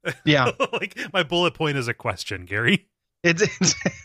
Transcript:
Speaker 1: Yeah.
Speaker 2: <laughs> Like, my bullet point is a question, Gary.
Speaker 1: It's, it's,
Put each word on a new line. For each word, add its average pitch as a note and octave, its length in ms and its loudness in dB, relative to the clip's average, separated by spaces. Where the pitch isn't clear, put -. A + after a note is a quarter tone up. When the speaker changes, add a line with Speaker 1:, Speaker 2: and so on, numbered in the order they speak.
Speaker 1:
Yeah. C#3+ 320 4
Speaker 2:
<laughs> - 160 -2
Like, A3 240 -6
my F#3 100 2
bullet E3+ 320 2
point D3 220 -2
is B2 120 -2
a A#2 60 0
question, F#2+ 520 -6
Gary. A#2 400 0
Speaker 1:
It's, E3+ 200 4
it's, F3+ 320 0